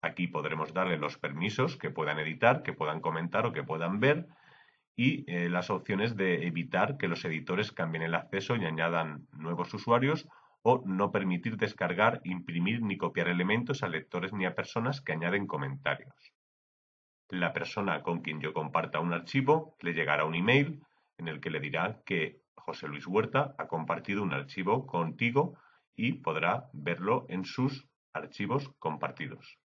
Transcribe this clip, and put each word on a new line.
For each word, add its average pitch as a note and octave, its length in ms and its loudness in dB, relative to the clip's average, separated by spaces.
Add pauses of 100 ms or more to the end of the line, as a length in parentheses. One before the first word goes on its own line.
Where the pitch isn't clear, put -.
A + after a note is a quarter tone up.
Aquí E2+ 240 0
podremos D#2 480 -2
darle F#2 220 2
los D2 200 -4
permisos F#2 580 0
que - 140 -4
puedan D2+ 300 -2
editar, D#2+ 420 4
que - 120 -4
puedan D#2 280 -2
comentar E2+ 460 0
o A2+ 40 0
que D2+ 120 -6
puedan E2+ 360 -2
ver D3 280 4 (680)
y, - 360 2
eh, F2 180 0
las F2 220 0
opciones G#2 440 0
de F2+ 300 2
evitar F2+ 520 0
que F#2 100 -2
los E2+ 180 -2
editores F2 460 -2
cambien D#2+ 320 -2
el E2 100 0
acceso G2 420 -2
y G#2 100 0
añadan D#2+ 680 0
nuevos E2+ 420 -4
usuarios B2 540 2 (340)
o B2+ 240 6
no F#2+ 260 2
permitir F#2+ 460 0
descargar, G2+ 680 2
imprimir F2+ 580 0
ni G2+ 120 0
copiar F2 320 0
elementos G#2 540 2
a G#2 60 0
lectores F2+ 460 -4
ni G2 120 0
a F2+ 80 0
personas A#2+ 480 -2
que - 120 -4
añaden F2+ 340 0
comentarios. C#2 680 -4 (1160)
La F2 220 2
persona E2+ 520 -2
con E2+ 180 0
quien D2+ 180 -6
yo D2+ 140 -4
comparta D2+ 460 0
un E2+ 140 2
archivo, C3+ 680 2
le - 120 -2
llegará D2+ 300 2
un E2+ 120 0
email C#3 460 4 (360)
en E2 100 -8
el D2+ 140 -8
que F2 80 -6
le D#2 100 -2
dirá D#2+ 460 -2
que E2 360 -2 (140)
José - 320 -10
Luis D2 180 -8
Huerta A2+ 520 2
ha D#2 100 -6
compartido G2+ 560 -2
un E2+ 100 0
archivo F#2 540 0
contigo A#2+ 680 0 (380)
y A#2 180 0
podrá E2 600 0
verlo E2+ 540 0
en F#2 160 -4
sus C3+ 440 -2 (260)
archivos G#2 560 -4 (100)
compartidos. - 880 -6